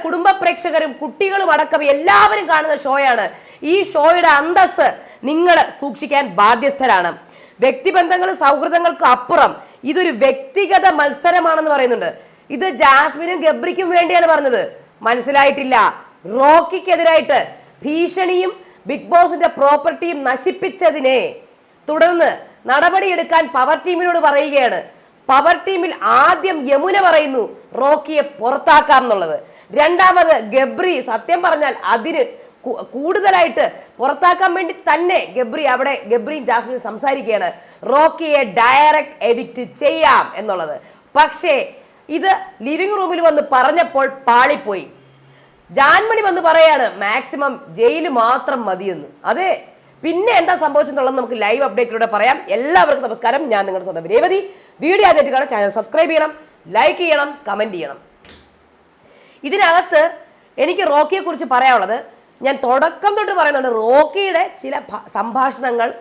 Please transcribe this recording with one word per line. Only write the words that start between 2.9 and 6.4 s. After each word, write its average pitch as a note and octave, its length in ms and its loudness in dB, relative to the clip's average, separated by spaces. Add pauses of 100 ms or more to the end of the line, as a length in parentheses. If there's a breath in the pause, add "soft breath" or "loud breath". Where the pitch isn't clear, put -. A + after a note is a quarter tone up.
ഈ F4 200 0
ഷോയുടെ E4 460 2
അന്തസ്സ് D#4+ 680 2 (300 loud breath)
നിങ്ങൾ E4 320 2 (240)
സൂക്ഷിക്കാൻ C#4 460 -4
ബാധ്യസ്ഥരാണ്. G#3 920 0 (420 soft breath)